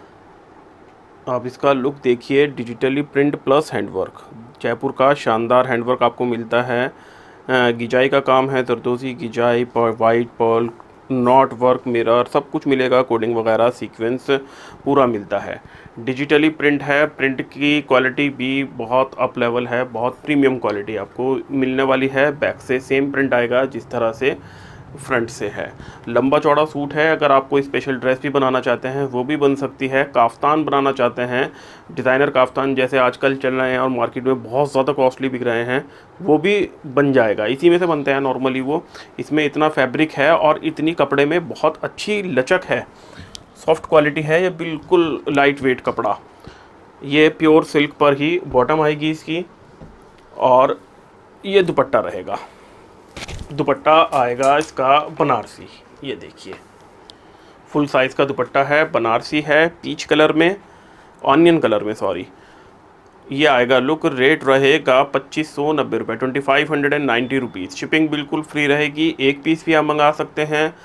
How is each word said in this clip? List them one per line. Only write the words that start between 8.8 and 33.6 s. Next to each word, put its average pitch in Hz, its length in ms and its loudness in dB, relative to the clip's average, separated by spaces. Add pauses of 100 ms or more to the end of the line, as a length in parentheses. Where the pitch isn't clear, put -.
गिजाई 120 500 -2
पर, 117 360 -2
white 117 280 2
pearl, 117 420 0 (400)
not 131 420 2
work, 123 340 0
mirror, 117 380 2
सब 139 260 -4
कुछ 151 160 -6
मिलेगा। 127 360 2
coding 117 340 -2
वगैरह, 113 340 2
sequence 117 560 -6 (580)
पूरा 135 220 4
मिलता 101 320 -4
है। 98 240 -10 (360)
Digitally 143 500 0
print 147 340 0
है, 143 240 2
print 135 360 -4
की 143 400 -2
quality 131 460 0
भी 135 360 -4
बहुत 123 540 -2
up 123 200 -4
level 120 280 -2
है, 123 180 -2
बहुत 123 400 -6
premium 139 340 2
quality 104 380 -4
आपको 123 540 -4
मिलने 131 320 -2
वाली 135 260 0
है। 139 300 0
Back 95 220 -4
से 131 200 -4
same 139 320 -2
print 135 220 0
आएगा 123 300 0
जिस 131 260 -10
तरह 117 220 -2
से 135 240 -2 (720)
फ्रंट 120 240 -2
से 104 180 -8
है। 101 240 -10 (360)
लंबा 127 300 2
चौड़ा 147 260 2
सूट 143 300 -6
है। 156 180 0
अगर 151 200 2
आप 135 160 2
कोई 139 140 0
special 131 340 -4
dress 127 260 -2
भी 147 60 -4
बनाना 131 320 2
चाहते 123 280 -2
हैं, 139 160 -4
वो 123 200 -4
भी 151 120 -2
बन 143 180 -4
सकती 135 340 -6
है। 135 160 0
काफ्तान 143 600 0
बनाना 139 280 0
चाहते 123 300 -2
हैं, 123 300 -4 (400)
designer 131 380 0
काफ्तान 135 440 0
जैसे 131 240 0
आजकल 131 380 2
चल 135 180 -2
रहे 131 180 0